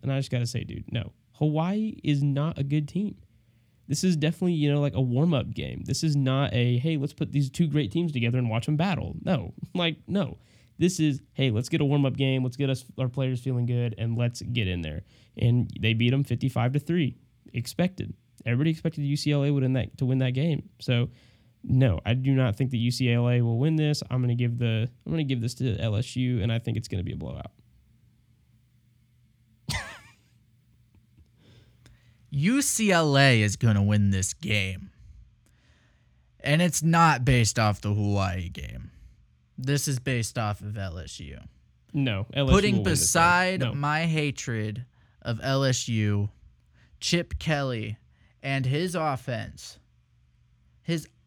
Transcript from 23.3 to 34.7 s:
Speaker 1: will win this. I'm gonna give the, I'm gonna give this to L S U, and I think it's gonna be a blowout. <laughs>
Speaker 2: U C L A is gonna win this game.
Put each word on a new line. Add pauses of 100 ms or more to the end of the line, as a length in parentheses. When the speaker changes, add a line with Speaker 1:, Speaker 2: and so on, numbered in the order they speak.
Speaker 1:
will
win
this.
I'm
gonna
give
the, (160)
I'm
gonna
give
this
to
L
S
U,
and
I
think
it's
gonna
be
a
blowout. (2250)
<laughs> (2500)
Speaker 2:
U
C
L
A
is
gonna
win
this
game. (1500)